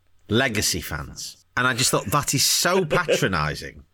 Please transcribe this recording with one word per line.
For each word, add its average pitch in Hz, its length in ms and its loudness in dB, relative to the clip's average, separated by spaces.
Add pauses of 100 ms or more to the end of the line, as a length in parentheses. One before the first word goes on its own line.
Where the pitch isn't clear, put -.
(300)
legacy 110 520 0
fans. - 640 -12 (100)
And 123 100 0
I 127 80 4
just 123 160 0
thought - 180 0
that 139 260 0
is 135 120 2
so 185 400 2
<laughs> 160 120 0
patronising 80 840 0 (100)